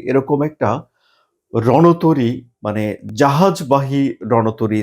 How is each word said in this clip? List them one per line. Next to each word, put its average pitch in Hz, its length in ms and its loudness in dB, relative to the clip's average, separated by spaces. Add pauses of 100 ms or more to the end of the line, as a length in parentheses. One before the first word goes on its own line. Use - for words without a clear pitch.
এরকম 135 380 -2
একটা 139 280 -4 (800)
রণতরী, 143 800 2 (320)
মানে 107 220 -4 (320)
জাহাজবাহী 143 840 0 (260)
রণতরী 110 540 0